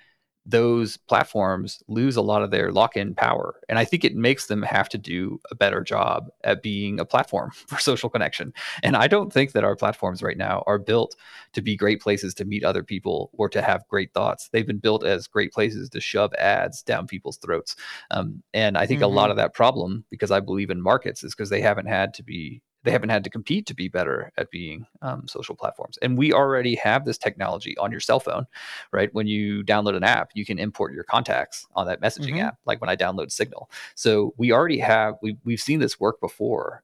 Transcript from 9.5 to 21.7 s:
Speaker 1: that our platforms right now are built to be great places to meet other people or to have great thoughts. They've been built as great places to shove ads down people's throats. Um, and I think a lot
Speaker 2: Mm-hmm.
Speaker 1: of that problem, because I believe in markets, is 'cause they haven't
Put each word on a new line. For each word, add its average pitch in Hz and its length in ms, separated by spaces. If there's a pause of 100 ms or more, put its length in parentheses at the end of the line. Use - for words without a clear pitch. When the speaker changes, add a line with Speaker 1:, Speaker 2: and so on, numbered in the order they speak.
Speaker 1:
that 104 140
our 101 100
platforms 92 480
right 104 140
now 95 280
are 101 140
built 113 380 (340)
to 113 100
be 107 140
great 104 240
places 98 360
to 98 100
meet 104 180
other 92 180
people 95 520
or 101 160
to 104 120
have 92 280
great 98 240
thoughts. 101 340
They've 113 180
been 107 140
built 107 240
as 92 240
great 104 240
places 107 380
to - 100
shove 104 360
ads - 460
down 113 260
people's - 300
throats. - 380 (360)
Um, 104 300 (120)
and 104 240
I 92 80
think 139 160
a 101 60
lot 101 220
Speaker 2:
Mm-hmm. - 20
Speaker 1:
of 101 40
that 104 180
problem, 113 560
because 98 220
I 98 80
believe 98 300
in 90 120
markets, 104 440
is - 100
'cause 101 140
they 101 120
haven't 104 260